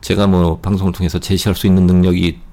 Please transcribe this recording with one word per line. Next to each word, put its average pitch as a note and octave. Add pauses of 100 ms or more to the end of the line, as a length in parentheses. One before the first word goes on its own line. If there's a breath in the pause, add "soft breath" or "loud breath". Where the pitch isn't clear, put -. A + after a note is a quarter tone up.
제가 G2
뭐 F2
방송을 F#2+
통해서 F2
제시할 G2
수 -
있는 F#2
능력이 F2+ (140)